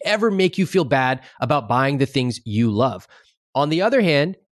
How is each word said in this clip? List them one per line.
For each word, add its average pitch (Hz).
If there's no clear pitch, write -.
ever 214
make 190
you 190
feel 175
bad 131
about 131
buying 135
the 135
things 127
you 113
love. 104
On 147
the 165
other 233
hand, 160